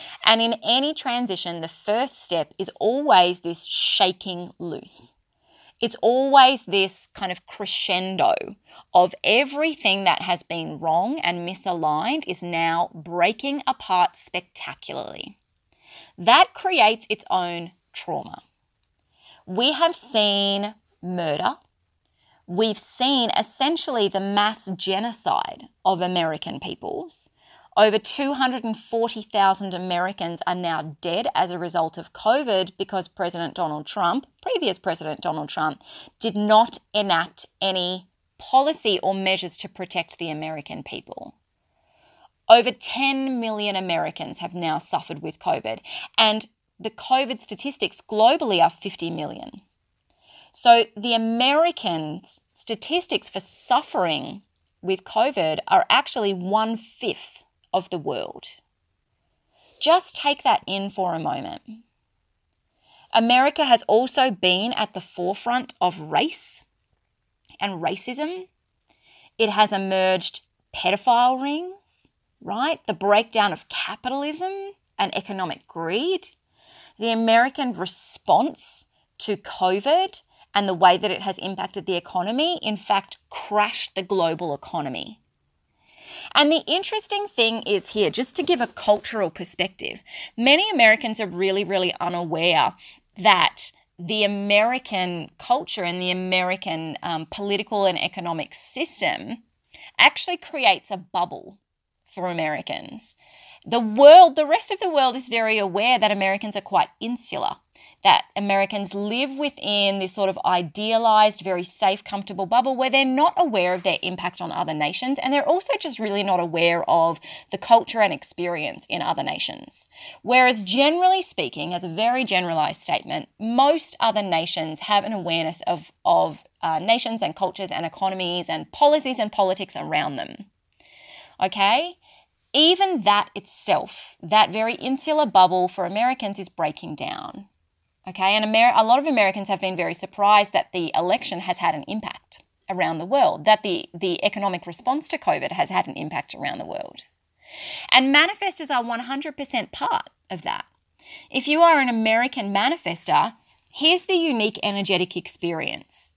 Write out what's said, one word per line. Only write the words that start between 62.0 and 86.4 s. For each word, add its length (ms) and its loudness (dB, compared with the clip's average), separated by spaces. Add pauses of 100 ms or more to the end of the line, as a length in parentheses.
America 500 4
has 200 4
also 460 2
been 440 0
at 180 -4
the 80 -10
forefront 800 -4
of 180 0
race 640 -2 (960)
and 240 -6
racism. 640 -6 (880)
It 100 2
has 240 4
emerged 720 0 (340)
pedophile 640 2
rings, 680 -8 (320)
right? 440 -4
The 60 -2
breakdown 640 2
of 160 -12
capitalism 800 -6 (460)
and 180 -4
economic 500 -8
greed. 640 -4 (720)
The 120 -2
American 600 2
response 1120 -2 (360)
to 180 -4
covid 840 0 (340)
and 140 2
the 60 0
way 240 8
that 120 -2
it 120 -4
has 160 -6
impacted 480 -8
the 100 -2
economy, 640 -2
in 160 -4
fact, 400 -2 (140)
crashed 640 -2
the 80 -4
global 500 -2
economy. 640 -8 (1160)
And 180 6